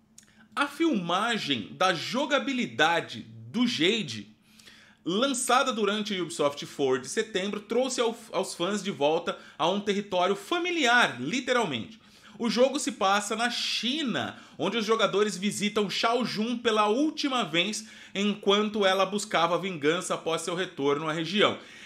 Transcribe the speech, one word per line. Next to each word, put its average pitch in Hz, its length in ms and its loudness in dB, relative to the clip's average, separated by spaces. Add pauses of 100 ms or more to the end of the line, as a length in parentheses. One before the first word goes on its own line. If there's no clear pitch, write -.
(540)
A 285 140 0
filmagem 185 1040 0
da 180 220 2
jogabilidade 170 1300 0 (240)
do 226 160 2
Jade, 160 600 0 (800)
lançada 254 680 2
durante 208 400 -2
o 180 100 -2
Ubisoft 156 420 -2
Forward 131 380 0
de - 60 -10
setembro, 208 500 -4
trouxe 247 400 0
ao, 233 180 0 (140)
aos 180 220 -2
fãs 196 280 -2
de 185 80 -4
volta 160 480 0 (200)
a 160 120 2
um 202 120 0
território 196 520 0
familiar, 247 840 2
literalmente. 185 800 -2 (400)
O 226 100 -2
jogo 254 300 4
se 269 140 -4
passa 208 420 0
na 233 140 0
China, 226 920 -4 (160)
onde 202 200 -2
os 214 80 0
jogadores 202 500 2
visitam 202 540 -2
Shaojun 233 680 0
pela 214 300 2
última 262 560 0
vez, 180 420 -2 (300)
enquanto 202 720 2
ela 190 200 4
buscava 175 540 0
vingança 175 540 -2
após 165 280 -2
seu 175 140 -4
retorno 156 540 0
à - 20 -2
região. 165 480 2 (260)